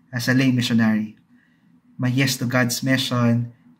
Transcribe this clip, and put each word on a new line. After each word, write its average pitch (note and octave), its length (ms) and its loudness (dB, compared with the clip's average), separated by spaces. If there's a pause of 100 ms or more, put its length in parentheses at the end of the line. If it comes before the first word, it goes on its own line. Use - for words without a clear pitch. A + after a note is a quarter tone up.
(140)
as B2 160 -4
a B2+ 40 2
lay C3 180 2
missionary. A2+ 680 0 (800)
My B2+ 120 -2
yes C3+ 280 0
to B2+ 80 -4
God's A#2+ 360 -2
mission A#2+ 720 0 (260)